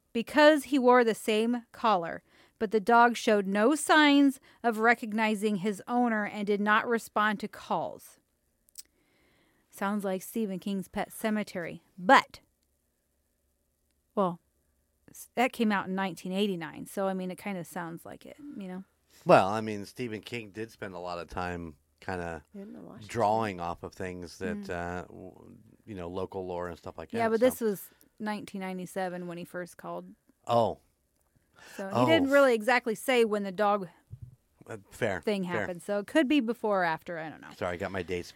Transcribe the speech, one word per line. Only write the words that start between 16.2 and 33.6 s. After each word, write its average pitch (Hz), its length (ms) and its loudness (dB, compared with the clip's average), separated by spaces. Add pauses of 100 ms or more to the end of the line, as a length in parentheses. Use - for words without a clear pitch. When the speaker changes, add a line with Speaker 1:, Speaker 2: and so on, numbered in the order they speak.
Speaker 1:
eighty-nine, 175 540 -4
so, 196 200 -4
I 190 60 -2
mean, 185 180 -6
it 175 60 -12
kinda 185 260 -8
sounds 170 420 -12
like - 200 -16
it, - 100 -20 (220)
you 190 100 -12
know? 185 160 -12 (420)
Speaker 2:
Well, 131 220 8
I 107 140 0
mean, 104 240 -6
Stephen 110 360 -8
King 113 280 -10
did 110 220 -10
spend 98 220 -14
a 90 60 -12
lot 87 200 -8
of 80 100 -10
time 87 460 -6 (260)
kinda 85 420 -6 (100)
Speaker 3:
In 202 200 -14
the - 80 -20
Washington. 107 260 -18
Speaker 2:
drawing 107 540 0
off 85 220 -8
of 87 100 -12
things 90 460 -10
that, 98 180 -4
Speaker 1:
Mm. 98 120 -12
Speaker 2:
uh, 87 340 -6
w-, 92 520 -20 (300)
you 110 100 -14
know, 87 140 -10
local 92 360 -6
lore 87 220 -6
and 85 100 -10
stuff - 200 -16
like 82 160 -12
Speaker 1:
Yeah, 226 160 -2
Speaker 2:
that, - 0 -
Speaker 1:
but 226 100 0
Speaker 2:
so. 247 60 4
Speaker 1:
this 254 160 0
was 208 200 -2 (380)
nineteen 208 420 -8
ninety-seven 185 640 -8
when 170 120 -10
he 175 80 -12
first 175 320 -12
called. 175 360 -14 (340)
Speaker 2:
Oh. 113 320 2 (960)
Speaker 1:
So 196 120 -8
he 233 180 2
didn't 277 220 4
Speaker 2:
Oh. 277 40 2
Speaker 1:
really 277 220 6
exactly 226 400 0
say 247 280 2
when 208 200 0
the 196 80 -6
dog 202 360 0 (800)